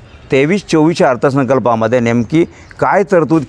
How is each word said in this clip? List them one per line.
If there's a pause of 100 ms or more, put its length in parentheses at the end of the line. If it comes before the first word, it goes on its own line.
(340)
तेवीस
चोवीसच्या
अर्थसंकल्पामध्ये
नेमकी (360)
काय (100)
तरतूद